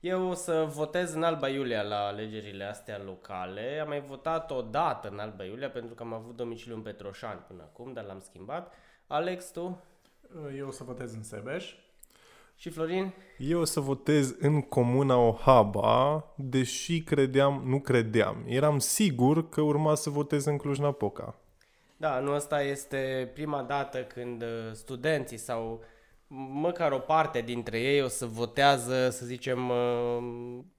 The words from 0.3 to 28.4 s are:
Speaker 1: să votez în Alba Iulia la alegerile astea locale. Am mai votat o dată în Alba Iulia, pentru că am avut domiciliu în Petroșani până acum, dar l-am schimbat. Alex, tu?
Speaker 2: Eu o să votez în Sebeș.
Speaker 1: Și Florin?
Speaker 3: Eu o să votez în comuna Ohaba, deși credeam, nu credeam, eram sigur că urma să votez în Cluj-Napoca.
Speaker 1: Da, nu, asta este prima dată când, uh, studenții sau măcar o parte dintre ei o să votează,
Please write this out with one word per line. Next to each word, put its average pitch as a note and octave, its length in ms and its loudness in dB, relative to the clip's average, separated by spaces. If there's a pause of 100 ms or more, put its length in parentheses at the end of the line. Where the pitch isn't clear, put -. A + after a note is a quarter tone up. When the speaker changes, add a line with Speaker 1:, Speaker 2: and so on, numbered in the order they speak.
Speaker 1:
să D#3+ 360 0
votez D#3 440 -2
în D#3+ 100 0
Alba D#3 240 0
Iulia C3 340 0
la G#2 240 -2
alegerile G#2 580 -8
astea G#2 420 -10
locale. G2 760 -8
Am D3+ 60 -6
mai D3 140 -4
votat D#3 500 -6
o B2+ 100 -2
dată A#2+ 480 -2
în G2+ 100 -10
Alba G#2 240 -10
Iulia, A#2+ 260 -8
pentru A#2+ 260 -10
că A#2+ 80 -12
am A#2 100 -8
avut A2+ 220 -12
domiciliu A#2 400 -10
în A2 60 -10
Petroșani G2+ 680 -12
până F2+ 160 -18
acum, B2 300 -18
dar A2+ 100 -10
l-am G2 160 -12
schimbat. C#3 540 -12 (340)
Alex, F3 440 -2
tu? F3+ 300 -8 (760)
Speaker 2:
Eu C#3 100 -8
o C3+ 40 -8
să C3+ 120 -12
votez B2 300 -10
în A2 100 -10
Sebeș. A2+ 500 -8 (840)
Speaker 1:
Și - 140 -12
Florin? F3+ 440 -2 (240)
Speaker 3:
Eu D3+ 220 0
o E3 40 4
să D#3 160 0
votez C#3 600 2
în D3 220 4
comuna B2+ 560 4
Ohaba, A#2 1080 6 (120)
deși C3+ 680 0
credeam, C#3 640 4
nu C3 140 2
credeam, A2+ 680 2
eram C#3 320 4
sigur D3+ 680 4
că - 120 0
urma D3+ 340 4
să D3+ 140 -4
votez C#3+ 360 0
în D3 120 2
Cluj-Napoca. C#3+ 760 -2 (640)
Speaker 1:
Da, C#3+ 220 -2
nu, C#3+ 120 0
asta D3 300 0
este C3 720 -2
prima D3 280 -4
dată C3+ 420 -4
când, A#2+ 380 -8
uh, A#2 60 -6 (240)
studenții B2 680 -4
sau A2+ 460 -6 (520)
măcar D3 560 -2
o C3 80 0
parte D3+ 420 2
dintre A#2 380 -4
ei C#3 220 2
o C3 60 0
să - 180 -6
votează, B2+ 840 2